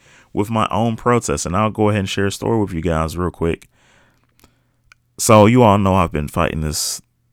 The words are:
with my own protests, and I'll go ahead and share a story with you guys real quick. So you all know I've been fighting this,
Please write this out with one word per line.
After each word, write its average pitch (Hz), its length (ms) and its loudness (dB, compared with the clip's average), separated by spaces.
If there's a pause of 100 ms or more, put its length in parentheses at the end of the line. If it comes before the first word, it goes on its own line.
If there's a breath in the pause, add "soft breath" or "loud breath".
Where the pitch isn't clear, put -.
(320 loud breath)
with 104 160 -4
my 113 220 -2
own 113 260 -2
protests, 117 480 -2
and 80 100 -6
I'll 107 160 0
go 104 200 0
ahead 104 100 0
and 95 80 -4
share 98 180 -4
a 98 60 -4
story 113 260 -4
with 101 140 -2
you 82 80 -6
guys 80 360 -2
real 87 140 -4
quick. - 380 -6 (1500 soft breath)
So 107 260 6
you 120 180 6
all 104 140 6
know 95 200 2
I've 87 160 0
been 73 160 -4
fighting 80 320 -2
this, - 420 -6 (300)